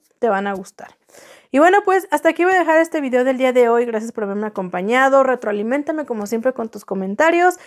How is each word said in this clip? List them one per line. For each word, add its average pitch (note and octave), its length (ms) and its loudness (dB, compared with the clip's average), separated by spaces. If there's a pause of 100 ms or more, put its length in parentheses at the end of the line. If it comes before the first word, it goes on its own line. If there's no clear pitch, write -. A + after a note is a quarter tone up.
(180)
te A#3 120 -2
van G3 180 -2
a G3+ 60 -4
gustar. - 440 -16 (520)
Y C4 100 2
bueno, F#4 260 6
pues F#4+ 260 0
hasta D4+ 180 0
aquí D#4+ 140 0
voy F#4+ 100 2
a F#4 60 4
dejar D#4+ 220 2
este D#4+ 180 -2
video B3+ 240 0
del C4 140 0
día B3+ 160 0
de B3 160 4
hoy. A#3+ 160 2
Gracias A3+ 260 -6
por G#3+ 140 -6
haberme G#3 220 -6
acompañado. G#3+ 760 0
Retroaliméntame B3+ 840 -4
como G#3+ 220 -8
siempre A#3 260 -4
con A3+ 160 -8
tus G3+ 140 -18
comentarios. D#4 840 0